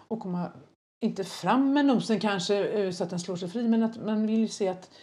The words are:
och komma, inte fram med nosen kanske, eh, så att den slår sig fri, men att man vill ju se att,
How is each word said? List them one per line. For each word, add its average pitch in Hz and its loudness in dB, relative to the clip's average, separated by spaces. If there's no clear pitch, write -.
och 226 -6
komma, 175 -4
inte 196 -2
fram 254 2
med 285 4
nosen 214 2
kanske, 202 0
eh, 196 0
så 180 -4
att 175 -6
den 180 -4
slår 180 -6
sig 180 -6
fri, 233 -2
men 226 4
att 226 0
man 214 0
vill 220 2
ju 214 2
se 196 -2
att, 180 -6